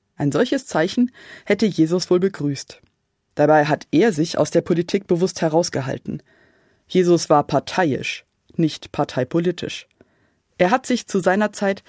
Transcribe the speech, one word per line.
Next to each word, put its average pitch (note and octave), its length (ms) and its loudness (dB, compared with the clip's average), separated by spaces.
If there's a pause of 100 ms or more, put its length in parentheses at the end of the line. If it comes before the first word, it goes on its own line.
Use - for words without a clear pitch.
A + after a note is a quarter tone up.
(160)
Ein C#3+ 160 -2
solches C4 340 0
Zeichen G3 460 -2 (340)
hätte A3 200 2
Jesus E3+ 440 0
wohl F3+ 100 4
begrüßt. D3 640 -4 (540)
Dabei D3+ 300 4
hat - 260 -2
er G#3+ 200 4
sich D#3 260 -2
aus D3+ 140 0
der E3+ 100 2
Politik F3+ 460 -2
bewusst F3+ 340 0
herausgehalten. D3+ 840 -4 (640)
Jesus F3 420 2
war D3 160 4
parteiisch, - 800 -4 (300)
nicht - 360 -4
parteipolitisch. E3+ 960 -4 (680)
Er F3+ 140 2
hat B3 160 0
sich B3 200 -2
zu G3 120 0
seiner G3+ 340 0
Zeit G3 360 -2